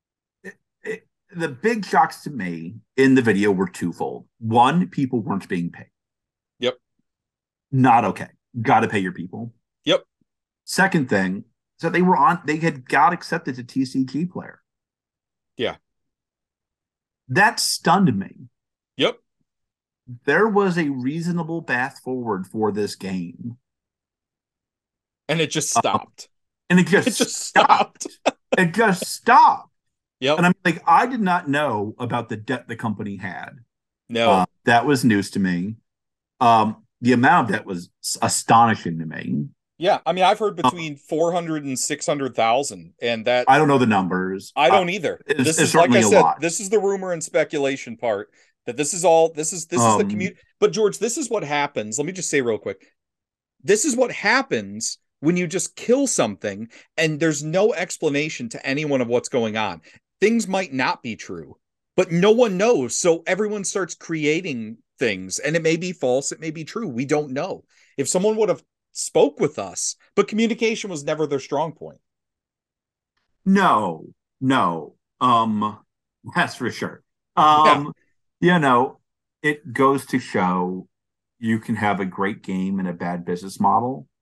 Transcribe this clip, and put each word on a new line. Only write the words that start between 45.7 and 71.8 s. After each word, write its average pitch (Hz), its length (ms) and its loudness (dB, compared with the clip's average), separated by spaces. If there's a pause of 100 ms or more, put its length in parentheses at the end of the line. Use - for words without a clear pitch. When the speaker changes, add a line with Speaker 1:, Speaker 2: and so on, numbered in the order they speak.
Speaker 2:
like 160 140 6
I 240 40 4
Speaker 1:
certainly - 80 6
a - 80 4
Speaker 2:
said, - 120 8
Speaker 1:
lot. - 200 2
Speaker 2:
this 165 180 -4
is 196 100 -10
the 214 100 2
rumor 190 340 -2
and 160 100 -8
speculation 139 720 -2
part, 107 360 -4 (340)
that 117 100 -8
this 143 180 -2
is 175 120 -2
all, 165 240 6
this 160 240 -6
is, 170 140 -10
this 175 120 -2
is 156 180 4
the 214 60 2
Speaker 1:
Um, 196 60 -2
Speaker 2:
commu-, 202 260 -6 (240)
but 196 140 2
George, 208 260 0
this 233 180 -4
is 269 120 -6
what 208 160 -4
happens. 143 520 -4
Let 147 80 -2
me 185 60 -8
just 185 180 -8
say 143 120 2
real 113 180 0
quick. - 260 -12 (800)
This 202 220 2
is 254 100 -2
what 240 160 0
happens 123 840 -4 (240)
when 170 160 2
you 180 100 -2
just 170 280 -6
kill 262 320 0
something 107 600 -4 (300)
and 156 220 0
there's 151 240 0
no 185 300 0
explanation 151 760 -4
to 143 160 -14
anyone 139 360 -2
of 117 60 -4
what's 117 220 -2
going 113 260 -2
on. 98 240 -4 (400)
Things 220 280 2
might 190 260 -4
not 131 300 -2
be 113 120 -8
true, 82 420 -14 (380)
but 185 160 0
no 180 200 4
one 226 260 4
knows. 190 380 0
So 170 320 2
everyone 202 360 -2
starts 185 300 -6
creating 151 840 -4 (200)
things, 95 420 -4
and 156 160 -4
it 170 80 0
may 165 140 2
be 180 140 -6
false, 135 400 -2
it - 80 -12
may 160 120 -10
be 160 120 -10
true. 220 240 -10
We 127 180 -6
don't 147 260 -2
know. 156 320 -8 (340)
If 135 100 -2
someone 208 300 0
would 208 120 2
have 147 140 -2 (300)
spoke - 460 0
with 160 200 0
us, 92 360 -8 (200)
but 202 120 2
communication 220 640 -2
was 147 140 -10
never 151 240 -2
their 139 120 -2
strong 147 320 -4
point. - 280 -18 (1500)